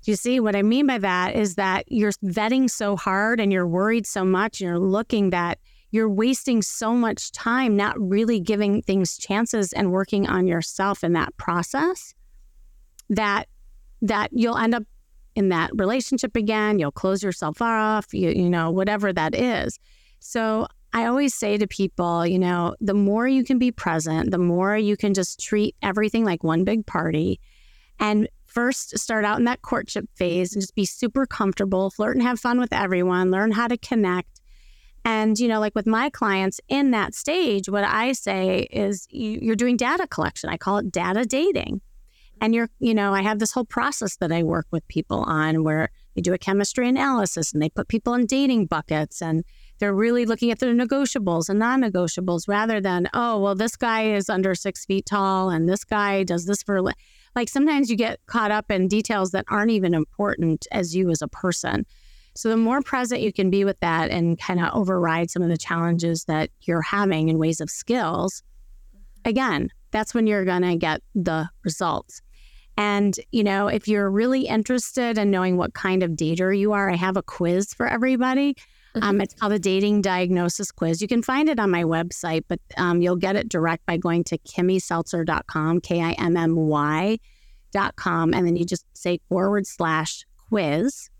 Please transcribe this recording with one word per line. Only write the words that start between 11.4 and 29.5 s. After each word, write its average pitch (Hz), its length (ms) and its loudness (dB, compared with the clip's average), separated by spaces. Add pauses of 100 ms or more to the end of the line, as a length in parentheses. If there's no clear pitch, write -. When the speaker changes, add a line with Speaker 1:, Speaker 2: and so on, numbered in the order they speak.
Speaker 1:
that, 208 380 0 (540)
that 214 300 0
you'll 233 260 0
end 226 180 2
up 226 80 -4 (520)
in 196 140 2
that 170 240 0
relationship 233 640 -2
again, 214 420 2
you'll 147 140 0
close 190 320 -2
yourself 170 360 -4
off, 214 540 0
you, 180 160 0
you 175 200 2
know, 165 200 2
whatever 202 420 0
that 160 220 -2
is. - 460 -2 (400)
So 220 480 -2 (260)
I 226 120 0
always 254 280 2
say 208 240 -2
to 208 80 2
people, 175 580 -2
you 175 140 2
know, 175 420 0
the 202 140 0
more 208 340 2
you 262 160 2
can 254 140 0
be 247 140 2
present, 160 580 -2
the 180 80 0
more 180 400 2
you 208 180 2
can 202 200 0
just 185 240 -4
treat - 420 -2
everything 214 420 0
like 180 200 0
one 165 220 2
big 214 200 -2
party. 165 540 -2 (600)
And 214 300 0 (160)
first - 540 -4
start 214 260 -2
out 208 140 0
in 233 60 4
that 247 180 -2